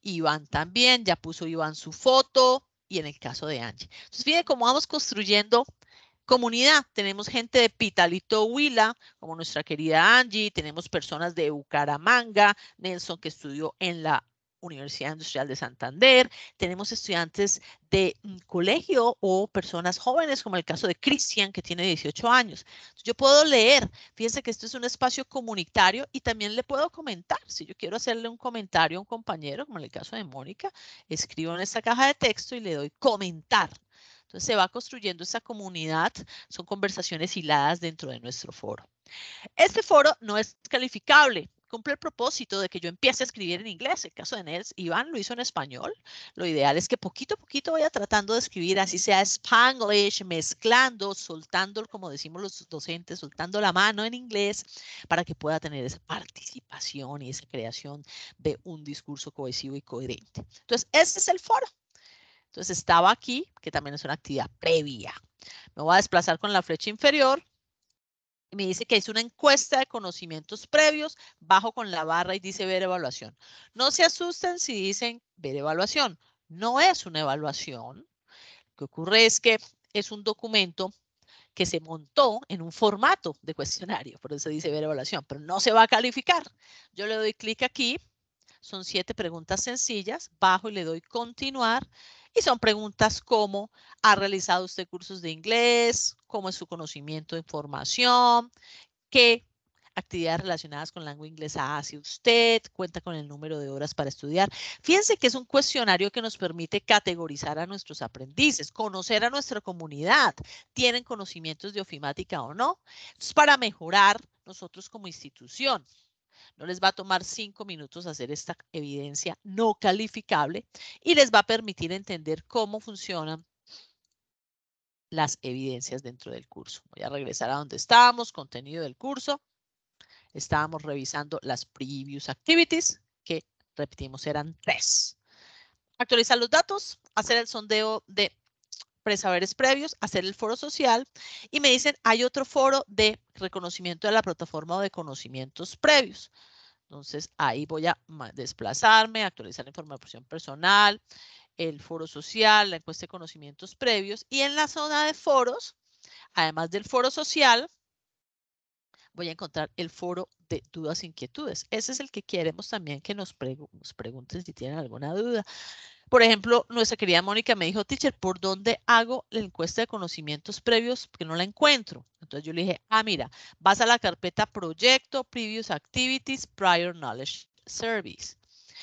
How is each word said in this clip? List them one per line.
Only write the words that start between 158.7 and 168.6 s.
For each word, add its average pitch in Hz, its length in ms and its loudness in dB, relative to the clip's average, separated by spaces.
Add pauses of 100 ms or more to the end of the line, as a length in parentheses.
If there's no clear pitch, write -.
voy 175 160 -8
a - 20 -8
encontrar 165 460 -6
el 170 120 -6
foro 180 380 -6 (220)
de 151 120 -4 (120)
dudas 165 300 -6
e - 20 -16
inquietudes. 170 640 -12
Ese 220 240 -6
es 262 80 -8
el 269 100 -12
que 202 120 -10
queremos 165 440 -4
también 156 320 -10
que 202 160 -10
nos 196 180 -12
pregu-, 135 380 -10
nos - 220 -20
pregunten 131 500 -14
si - 80 -16
tienen 139 280 -10
alguna 139 340 -10
duda. 220 320 -4 (640)
Por 247 140 8
ejemplo, 226 460 6
nuestra 233 260 0
querida 180 260 4
Mónica 208 340 0
me 180 100 -2
dijo, 196 180 -2
"Teacher, 269 300 -2
¿por 185 260 -4
dónde 190 460 -2